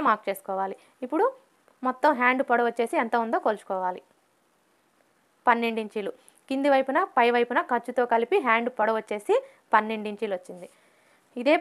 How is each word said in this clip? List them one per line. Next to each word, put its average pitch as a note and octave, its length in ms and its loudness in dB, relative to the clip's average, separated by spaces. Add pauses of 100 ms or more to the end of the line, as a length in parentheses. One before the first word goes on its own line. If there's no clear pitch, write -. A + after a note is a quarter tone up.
మార్క్ A3 220 0
చేసుకోవాలి. F#3+ 500 -6 (260)
ఇప్పుడు D#4+ 220 0 (560)
మొత్తం B3+ 280 2 (120)
హ్యాండ్ C4 260 2
పొడవు A#3 220 2
వచ్చేసి A#3+ 320 -2
ఎంత A#3 220 -2
ఉందో A#3+ 200 -2
కొలుచుకోవాలి. F#3+ 560 -4 (1500)
పన్నెండు A#3 380 2
ఇంచులు. G3+ 280 -8 (360)
కింది C#4 260 2
వైపున C4+ 240 2 (200)
పై A#3+ 180 6
వైపున A#3+ 240 0 (100)
ఖర్చుతో A#3+ 320 -2 (120)
కలిపి A#3 240 2 (100)
హ్యాండ్ A#3 220 2 (100)
పొడవు A3 220 0
వచ్చేసి G#3+ 340 -2 (400)
పన్నెండు G#3+ 360 -2
ఇంచులు G#3 260 -6
వచ్చింది. F3+ 300 -18 (760)
ఇదే C#4+ 180 4